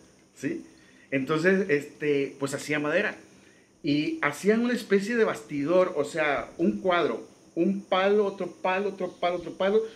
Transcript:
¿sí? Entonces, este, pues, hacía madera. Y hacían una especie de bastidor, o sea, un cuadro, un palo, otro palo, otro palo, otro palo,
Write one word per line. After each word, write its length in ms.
¿sí? 300
Entonces, 580
este, 680
pues, 120
hacía 280
madera. 360
Y 380
hacían 400
una 120
especie 400
de 80
bastidor, 720
o 80
sea, 540
un 220
cuadro, 480
un 300
palo, 420
otro 240
palo, 400
otro 220
palo, 240
otro 180
palo, 260